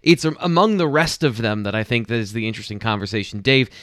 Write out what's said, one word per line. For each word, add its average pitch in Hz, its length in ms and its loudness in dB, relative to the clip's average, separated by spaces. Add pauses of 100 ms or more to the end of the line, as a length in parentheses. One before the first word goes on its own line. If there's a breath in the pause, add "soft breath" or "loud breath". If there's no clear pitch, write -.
It's 170 220 6
am-, 156 160 -2
among 185 380 2
the 165 100 2
rest 156 340 0
of 127 140 2
them 107 280 -2
that 101 100 -2
I 110 100 -2
think 117 240 -2
that 117 80 -2
is 104 160 -4
the 110 160 -4
interesting 107 300 -10
conversation. 104 640 -4
Dave, 131 260 4 (140)